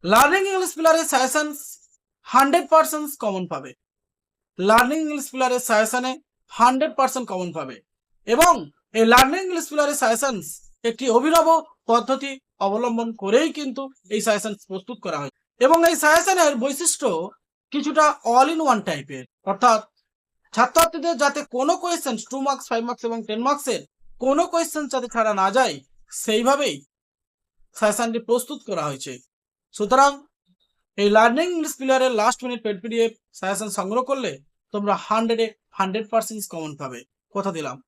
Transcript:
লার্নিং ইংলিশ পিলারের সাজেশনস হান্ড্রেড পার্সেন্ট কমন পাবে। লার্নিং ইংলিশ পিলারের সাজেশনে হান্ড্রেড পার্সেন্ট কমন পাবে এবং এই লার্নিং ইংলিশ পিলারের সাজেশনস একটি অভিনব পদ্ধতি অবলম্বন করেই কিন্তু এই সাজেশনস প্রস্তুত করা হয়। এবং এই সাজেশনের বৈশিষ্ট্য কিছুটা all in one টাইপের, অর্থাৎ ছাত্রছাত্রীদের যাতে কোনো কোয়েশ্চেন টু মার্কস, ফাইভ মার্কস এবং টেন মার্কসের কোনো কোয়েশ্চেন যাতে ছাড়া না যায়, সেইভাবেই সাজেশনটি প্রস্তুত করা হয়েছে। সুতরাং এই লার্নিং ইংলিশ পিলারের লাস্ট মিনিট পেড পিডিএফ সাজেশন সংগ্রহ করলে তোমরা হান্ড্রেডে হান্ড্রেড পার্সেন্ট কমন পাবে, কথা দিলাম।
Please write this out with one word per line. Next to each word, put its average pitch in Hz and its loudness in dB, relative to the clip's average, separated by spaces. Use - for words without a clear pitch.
লার্নিং 294 4
ইংলিশ 370 -2
পিলারের 320 4
সাজেশনস 294 0
হান্ড্রেড 277 4
পার্সেন্ট 302 4
কমন 190 -4
পাবে। 139 -10
লার্নিং 247 4
ইংলিশ 294 -6
পিলারের 254 -2
সাজেশনে 240 0
হান্ড্রেড 262 4
পার্সেন্ট 254 0
কমন 185 -4
পাবে 131 -8
এবং 330 6
এই 226 4
লার্নিং 269 6
ইংলিশ 349 -6
পিলারের 285 -2
সাজেশনস 226 -2
একটি 233 -6
অভিনব 320 4
পদ্ধতি 269 0
অবলম্বন 226 -2
করেই 240 2
কিন্তু 269 -8
এই 214 -2
সাজেশনস 208 -2
প্রস্তুত 190 -12
করা 160 -6
হয়। 139 -10
এবং 320 6
এই 330 2
সাজেশনের 330 4
বৈশিষ্ট্য 285 -2
কিছুটা 302 2
all 262 6
in 320 -4
one 214 0
টাইপের, 139 -8
অর্থাৎ 220 4
ছাত্রছাত্রীদের 330 2
যাতে 285 0
কোনো 285 2
কোয়েশ্চেন 330 -4
টু 269 -8
মার্কস, 269 -4
ফাইভ 226 -2
মার্কস 240 -8
এবং 233 -6
টেন 214 -6
মার্কসের 277 -2
কোনো 277 2
কোয়েশ্চেন 330 -2
যাতে 247 -4
ছাড়া 220 0
না 190 2
যায়, 233 2
সেইভাবেই 240 0
সাজেশনটি 226 0
প্রস্তুত 240 -2
করা 170 -4
হয়েছে। 135 -10
সুতরাং 262 4
এই 208 4
লার্নিং 233 4
ইংলিশ 311 -4
পিলারের 262 2
লাস্ট 226 0
মিনিট 247 -6
পেড 208 -4
পিডিএফ 226 -2
সাজেশন 196 -6
সংগ্রহ 208 -2
করলে 254 -4
তোমরা 202 -2
হান্ড্রেডে 226 0
হান্ড্রেড 190 -2
পার্সেন্ট 220 -2
কমন 156 -10
পাবে, 127 -10
কথা 196 -4
দিলাম। 135 -8